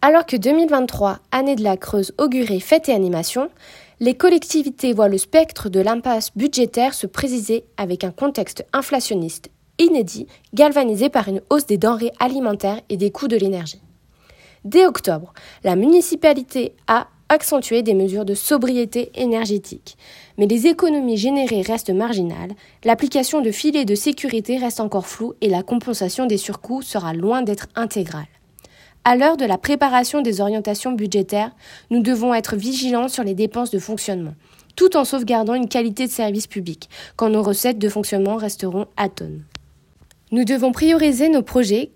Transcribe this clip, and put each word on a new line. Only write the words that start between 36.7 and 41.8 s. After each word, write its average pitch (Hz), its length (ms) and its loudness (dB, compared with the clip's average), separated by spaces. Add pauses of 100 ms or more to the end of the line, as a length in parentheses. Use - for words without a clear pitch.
quand 226 120 2
nos 214 140 2
recettes 214 360 0
de 208 100 0
fonctionnement 202 480 -2
resteront 202 480 -6 (100)
atones. 160 480 -6 (880)
Nous 233 140 2
devons 254 260 0
prioriser 311 560 4
nos 302 160 4
projets. 233 520 0